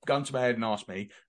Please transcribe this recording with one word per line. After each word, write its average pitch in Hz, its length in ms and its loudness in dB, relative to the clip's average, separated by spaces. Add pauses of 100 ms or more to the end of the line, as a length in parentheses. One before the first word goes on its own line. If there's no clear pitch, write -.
gun 143 200 2
to 139 80 -6
my 127 80 0
head 123 140 4
and 113 100 0
ask 107 240 -2
me, 98 200 -6 (200)